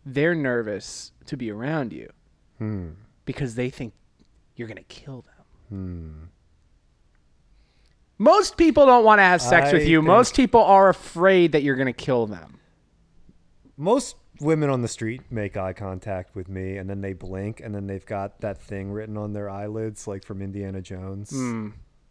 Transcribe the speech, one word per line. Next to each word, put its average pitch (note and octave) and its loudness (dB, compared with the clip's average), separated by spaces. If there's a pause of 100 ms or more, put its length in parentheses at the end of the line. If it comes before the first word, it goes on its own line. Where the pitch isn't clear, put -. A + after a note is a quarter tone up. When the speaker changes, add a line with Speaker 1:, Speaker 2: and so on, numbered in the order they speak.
Speaker 1:
they're D3 0
nervous A#2 -4 (160)
to D3 -10
be A#2+ -6
around B2 -6
you A#1+ -16 (500)
Speaker 2:
Hmm. G2+ -6 (340)
Speaker 1:
because B2+ -8
they B2+ -4
think A#2+ -12 (600)
you're A#2 -12
gonna - -18
kill C3 -20
them. - -20 (260)
Speaker 2:
Hmm. E2+ -12 (2000)
Speaker 1:
Most F4+ 4
people D4+ 6
don't B3 8
wanna G#3+ 8
have F3+ 6
sex E3 4
Speaker 2:
I D3 4
Speaker 1:
with D3+ 2
you. D#3+ 4
Speaker 2:
think D#3 2
Speaker 1:
Most A3+ 4
people A#3+ 4
are G3 8
afraid F3 4
that D3+ 2
you're C#3 0
gonna C3 -2
kill A#2+ -2
them. F#2 -14 (1160)
Speaker 2:
Most G3+ -2 (240)
women D3+ 0
on B2+ 0
the A#2 -4
street A#2 -8
make G#2+ -6
eye F#2+ -6
contact F#2 -10
with F#2 -12
me, F#2+ -8
and F#2+ -10
then G2 -8
they G2 -8
blink, F#2+ -10
and A2 -12
then G2+ -10
they've G2 -10
got G2+ -10
that G2+ -10
thing G2 -12
written G#2+ -10
on G#2 -8
their G#2 -8
eyelids, G#2+ -10
like G2 -10
from G2 -12
Indiana G2 -10
Jones. F#2+ -14
Speaker 1:
Hmm. A#2+ -8 (420)